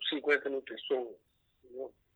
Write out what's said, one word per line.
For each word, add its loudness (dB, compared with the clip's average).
cinquenta 2
mil 0
pessoas, -2
entendeu? -10